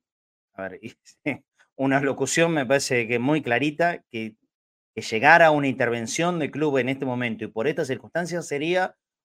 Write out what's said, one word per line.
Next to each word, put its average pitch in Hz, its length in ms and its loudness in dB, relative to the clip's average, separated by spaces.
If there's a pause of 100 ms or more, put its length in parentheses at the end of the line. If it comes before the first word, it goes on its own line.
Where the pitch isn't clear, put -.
(540)
a 95 80 -12
ver, 92 180 -12
<laughs> - 20 -20
hice - 640 -12 (320)
una 135 240 0
locución 143 520 0
me 143 140 -2
parece 127 400 2
que 117 140 0
muy 143 220 2
clarita, 147 680 0
que, 110 240 -8 (580)
que 110 100 -8
llegar 147 400 6
a 160 100 8
una 143 160 2
intervención 123 720 -2
de 139 100 -4
club 143 280 0
en 123 100 0
este 135 160 -4
momento 120 400 -4
y 104 40 -6
por 110 200 -4
estas 156 180 -2
circunstancias 156 640 -6
sería 170 480 -2 (280)